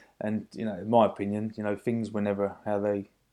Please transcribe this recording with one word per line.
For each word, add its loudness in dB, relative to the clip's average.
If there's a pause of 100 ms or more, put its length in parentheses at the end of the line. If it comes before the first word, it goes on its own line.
(200)
And, -4
you -6
know, -4
in -8
my 8
opinion, -2
you -6
know, 0
things -2
were -2
never 0 (100)
how 0
they -2 (240)